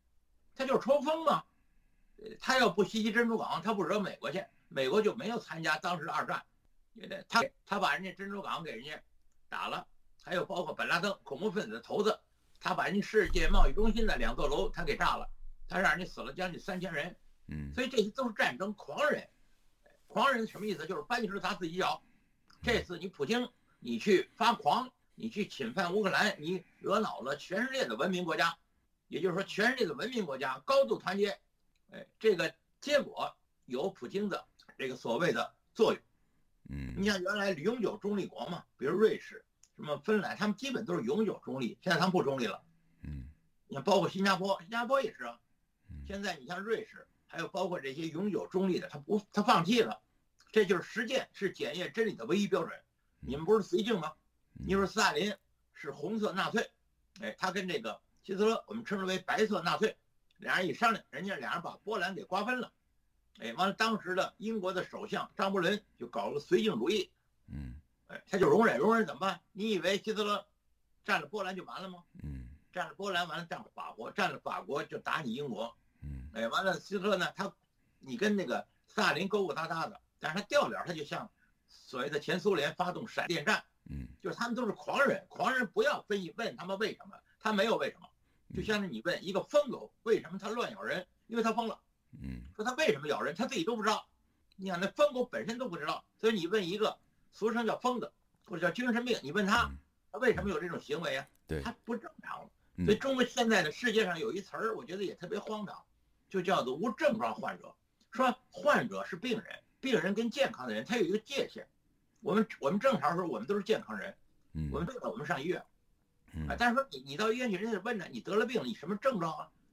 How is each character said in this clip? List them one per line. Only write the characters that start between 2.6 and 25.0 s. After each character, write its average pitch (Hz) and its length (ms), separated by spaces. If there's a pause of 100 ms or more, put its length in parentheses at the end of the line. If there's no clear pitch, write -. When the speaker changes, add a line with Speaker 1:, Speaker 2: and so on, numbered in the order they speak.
Speaker 1:
不 202 120
袭 214 200
击 220 100
珍 233 160
珠 226 80
港， 135 260
他 214 120
不 196 80
惹 190 180
美 180 160
国 131 140
去， 185 120 (260)
美 135 200
国 208 140
就 202 120
没 139 140
有 233 100
参 165 240
加 156 140
当 175 220
时 147 80
的 - 60
二 143 140
战。 165 160 (520)
对 220 80
不 - 80
对？ - 180
他， 233 160 (220)
他 202 120
把 160 140
人 175 100
家 185 100
珍 196 180
珠 202 100
港 135 220
给 147 100
人 113 100
家 147 160 (520)
打 95 180
了， 139 180 (360)
还 165 120
有 - 120
包 175 160
括 156 100
本 117 160
拉 165 100
登 196 160 (100)
恐 139 140
怖 208 120
分 180 160
子 107 80
的 117 60
头 - 220
子， 208 160 (400)
他 180 140
把 139 140
人 165 80
家 202 80
世 208 260
界 165 220
贸 196 180
易 - 60
中 214 180
心 220 140
的 165 100
两 117 180
座 147 140
楼 160 220
他 - 120
给 135 140
炸 135 220
了， - 100 (400)
他 180 100
让 170 160
人 180 120
家 - 40
死 - 120
了 131 100
将 185 180
近 147 80
三 190 220
千 180 100
人。 165 240 (340)
Speaker 2:
嗯。 73 260
Speaker 1:
所 254 100
以 254 60
这 262 80
些 208 140
都 262 140
是 220 60
战 185 240
争 202 160
狂 254 380
人。 - 180 (800)
狂 262 260
人 226 140
什 - 120
么 202 80
意 208 60
思？ 156 140
就 180 100
是 147 60
搬 240 180
起 208 80
石 196 60
头 190 60
砸 180 120
自 175 160
己 175 80
脚。 151 260 (600)
这 220 200
次 175 140
你 175 120
普 143 180
京， 240 200 (320)
你 233 200
去 202 340
发 233 220
狂， 247 360 (240)